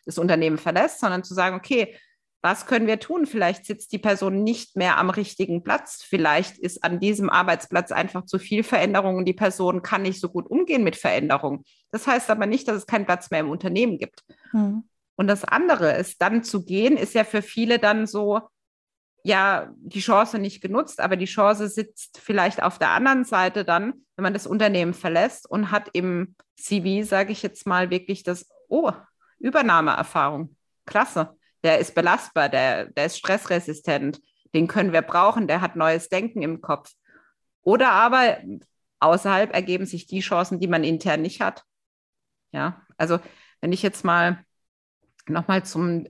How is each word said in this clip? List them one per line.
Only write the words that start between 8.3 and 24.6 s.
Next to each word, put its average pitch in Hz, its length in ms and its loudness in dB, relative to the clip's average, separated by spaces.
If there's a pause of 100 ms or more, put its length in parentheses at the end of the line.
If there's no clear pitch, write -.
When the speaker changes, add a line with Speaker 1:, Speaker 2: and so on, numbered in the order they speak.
Speaker 1:
viel 208 240 -2
Veränderung 190 540 0
und 185 100 -2
die 185 80 0
Person 185 480 -2
kann 196 220 -2
nicht 190 180 -4
so 175 80 -4
gut 175 160 -6
umgehen 311 380 0
mit 175 120 0
Veränderung. 139 680 -2 (260)
Das 220 160 -8
heißt 247 240 2
aber 214 160 0
nicht, 226 220 -2
dass 214 100 0
es 190 80 -10
keinen 202 220 -2
Platz 180 240 -2
mehr 165 80 0
im 156 100 -2
Unternehmen 185 480 -2
gibt.“ - 260 -12 (300)
Speaker 2:
Mhm. 214 300 0 (320)
Speaker 1:
Und 185 100 0
das 202 200 0
andere 254 480 4
ist, - 280 -4
dann 220 220 2
zu 196 200 -4
gehen, 214 320 2
ist - 200 -2
ja 220 80 4
für 214 180 -2
viele 226 380 0
dann 220 260 2
so, 208 360 0 (840)
ja, 190 540 2
die 190 240 -10
Chance 220 360 2
nicht 196 240 -6
genutzt, 214 380 -4
aber 190 160 0
die 185 100 -2
Chance 208 420 2
sitzt - 520 -10
vielleicht 202 420 0
auf - 160 -2
der 131 140 0
anderen 254 340 2
Seite 185 400 0
dann, 190 400 -2 (100)
wenn 185 60 -8
man 202 120 0
das 202 120 -8
Unternehmen 190 480 2